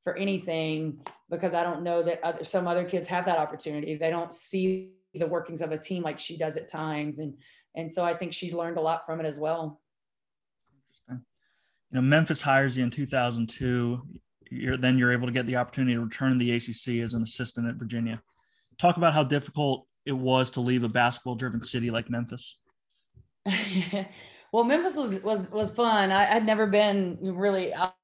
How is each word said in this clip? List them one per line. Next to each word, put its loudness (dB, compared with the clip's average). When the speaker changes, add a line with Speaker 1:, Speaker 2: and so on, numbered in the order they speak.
Speaker 1:
for -4
anything, -2
because -2
I 2
don't -2
know 0
that 0
other, -4
some -2
other 2
kids -4
have -2
that 2
opportunity. -4
They 0
don't -4
see -2
the 0
workings -4
of -4
a -4
team -6
like -6
she -12
does -4
at -10
times. -6
And, -8
and -8
so -2
I 0
think -8
she's -8
learned -4
a -2
lot -2
from -6
it -4
as -4
well. -4
Speaker 2:
Interesting. -14
You -8
know, 2
Memphis 4
hires 4
you 0
in 0
two -4
thousand 0
two. -2
You're, -2
then 4
you're 6
able 0
to -2
get 0
the -2
opportunity 0
to 0
return 0
to 4
the 2
A 2
C -6
C -2
as -4
an 0
assistant -4
at -6
Virginia. -4
Talk 6
about 6
how 6
difficult 0
it -2
was 4
to -2
leave 2
a 0
basketball-driven 0
city -4
like -2
Memphis. -6
Speaker 1:
<laughs> 0
Well, 4
Memphis 2
was, -2
was, 0
was -2
fun. 4
I, 6
I'd 4
never 4
been 4
really 0
out -2